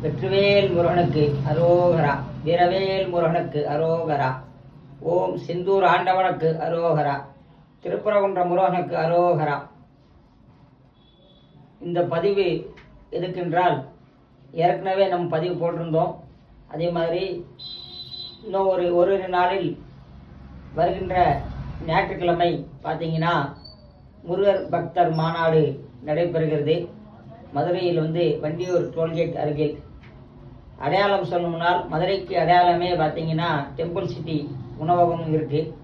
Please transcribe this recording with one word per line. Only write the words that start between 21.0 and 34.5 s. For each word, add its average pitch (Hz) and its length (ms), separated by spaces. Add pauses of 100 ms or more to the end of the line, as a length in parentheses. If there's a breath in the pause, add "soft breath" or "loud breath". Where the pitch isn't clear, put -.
ஞாயிற்றுக்கிழமை 175 800 (180)
பார்த்தீங்கன்னா, 160 720 (680)
முருகர் 185 460
பக்தர் 165 440
மாநாடு 160 760 (160)
நடைபெறுகிறது. 160 840 (680)
மதுரையில் 175 460
வந்து 160 420
வண்டியூர் 165 560
டோல்கேட் 160 380
அருகில். 147 480 (960)
அடையாளம் 190 540
சொல்லணும்னால், 175 560
மதுரைக்கு 185 520
அடையாளமே 175 520
பார்த்தீங்கன்னா, 160 560 (300)
டெம்பிள் 175 280
சிட்டி 156 500 (220)